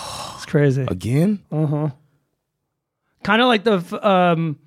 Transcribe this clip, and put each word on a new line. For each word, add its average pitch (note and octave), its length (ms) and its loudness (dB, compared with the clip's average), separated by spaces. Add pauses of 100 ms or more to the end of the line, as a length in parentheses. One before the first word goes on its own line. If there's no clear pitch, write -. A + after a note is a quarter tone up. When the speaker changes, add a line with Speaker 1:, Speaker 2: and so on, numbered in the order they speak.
(360)
Speaker 1:
It's - 140 -16
crazy. C#3 360 2
Speaker 2:
Again? C#3+ 520 0 (120)
Speaker 1:
Uh-huh. D3+ 380 -2 (1400)
Kinda A3 220 2
like A3+ 180 2
the A3 140 2
f-, F3 140 -8 (120)
um, F3 640 2